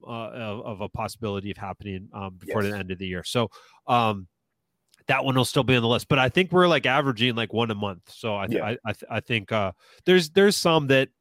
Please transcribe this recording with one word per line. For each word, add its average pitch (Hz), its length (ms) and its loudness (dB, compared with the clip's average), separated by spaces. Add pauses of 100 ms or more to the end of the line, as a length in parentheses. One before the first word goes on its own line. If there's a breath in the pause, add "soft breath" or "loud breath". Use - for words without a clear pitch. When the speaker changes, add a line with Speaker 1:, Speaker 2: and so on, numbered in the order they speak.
Speaker 1:
uh, 113 220 -10
of, 113 360 -10
of 101 160 -10
a 104 60 -8
possibility 101 640 -8
of 92 60 -12
happening, 95 560 -12
um, 98 220 -12
before 98 280 -4
Speaker 2:
Yes. 101 80 -2
Speaker 1:
the 104 80 -8
end 92 120 -8
of 90 80 -10
the 95 80 -10
year. 90 180 -8
So, 117 260 -2 (360 soft breath)
um, 110 420 0 (760)
that 131 180 0
one 131 100 0
will 131 80 4
still 139 200 0
be 120 120 2
on 120 60 4
the 113 80 2
list, 117 180 0
but 143 120 2
I 127 100 4
think 175 240 0
we're, 180 160 6
like, 151 160 2
averaging, 127 500 2
like, 113 160 -4
one 113 180 0
a 110 60 0
month. 101 340 -6
So 107 280 -6
I, 98 100 -4
th-, 110 120 -2
Speaker 2:
Yeah. - 60 -4
Speaker 1:
I, 113 200 -4
I, 107 80 -4
th-, - 180 -14
I 113 80 -4
think, 107 320 -4
uh, 101 220 0 (320 soft breath)
there's, 180 240 6
there's 202 260 6
some 160 320 2
that 135 220 4 (120)